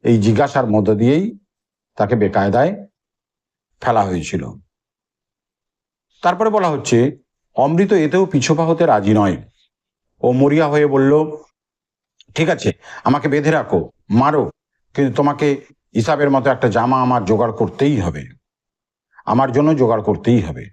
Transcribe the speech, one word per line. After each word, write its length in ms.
এই 180
জিজ্ঞাসার 460
মধ্য 280
দিয়েই 440
তাকে 200
বেকায়দায় 720
ফেলা 220
হয়েছিল। 460
তারপরে 280
বলা 200
হচ্ছে, 480
অমৃত 380
এতেও 320
পিছুপা 400
হতে 200
রাজি 280
নয়। 300
ও 120
মরিয়া 360
হয়ে 200
বলল, 500
"ঠিক 140
আছে, 220
আমাকে 240
বেঁধে 240
রাখো, 380
মারো, 420
কিন্তু 220
তোমাকে 500
ইসাবের 380
মতো 200
একটা 180
জামা 340
আমার 240
জোগাড় 260
করতেই 480
হবে, 260
আমার 260
জন্য 260
জোগাড় 260
করতেই 380
হবে।" 320